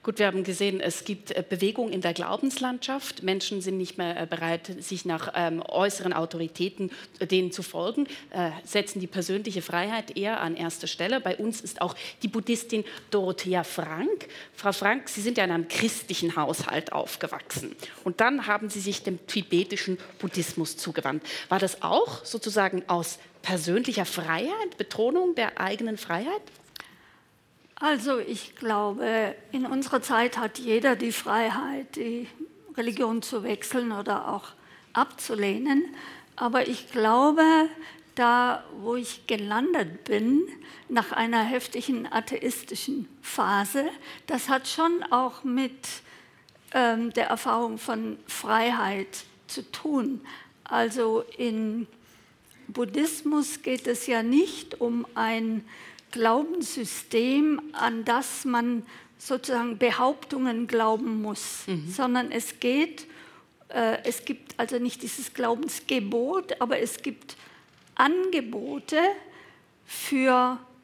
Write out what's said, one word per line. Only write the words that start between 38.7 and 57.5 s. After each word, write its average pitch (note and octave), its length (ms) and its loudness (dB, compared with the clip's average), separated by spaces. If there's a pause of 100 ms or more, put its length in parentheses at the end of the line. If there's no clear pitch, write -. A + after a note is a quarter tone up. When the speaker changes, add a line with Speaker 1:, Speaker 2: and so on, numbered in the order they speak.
Speaker 2:
wo A3+ 160 -2
ich - 320 -8
gelandet G#3 760 0
bin, A3+ 400 4 (460)
nach A#3 240 2
einer A3+ 320 2
heftigen B3 680 -2
atheistischen - 960 -4 (160)
Phase, G3+ 640 2 (420)
das C4 220 -2
hat C4 180 2
schon E4+ 460 2
auch B3+ 320 2
mit, C4 420 0 (880)
ähm, A#3 380 4
der - 160 0
Erfahrung A3+ 500 0
von A3 480 -4
Freiheit G#3+ 960 0 (240)
zu - 240 -8
tun. C4+ 520 -2 (420)
Also A#3 600 2 (120)
im A3 500 -2 (800)
Buddhismus D4 960 0
geht B3+ 240 -2
es A#3+ 220 -2
ja A3+ 160 2
nicht C#4 560 2
um A#3 340 0
ein A3+ 500 0 (460)
Glaubenssystem, C4+ 1500 2 (120)